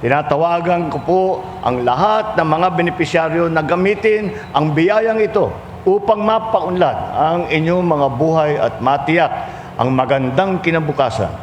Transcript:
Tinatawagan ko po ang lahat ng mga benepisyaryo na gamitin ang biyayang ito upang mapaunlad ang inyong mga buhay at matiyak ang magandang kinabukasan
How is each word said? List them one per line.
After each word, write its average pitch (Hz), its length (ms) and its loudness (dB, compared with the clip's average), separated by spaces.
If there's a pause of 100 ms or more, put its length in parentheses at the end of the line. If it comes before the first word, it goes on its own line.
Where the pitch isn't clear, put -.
Tinatawagan 160 880 0
ko 147 80 -4
po 180 220 0 (420)
ang 123 240 0
lahat 196 480 0
ng 165 80 2
mga 160 320 2
benepisyaryo 170 720 0
na 160 160 0
gamitin 202 640 0 (240)
ang 147 240 0
biyayang 220 480 2
ito 190 240 0 (400)
upang 208 320 2
mapaunlad 180 960 0
ang 160 320 2
inyong 160 320 0
mga 156 320 2
buhay 151 480 2
at 117 240 -2
matiyak 147 480 2 (480)
ang 117 80 0
magandang 131 720 0
kinabukasan 143 720 0 (100)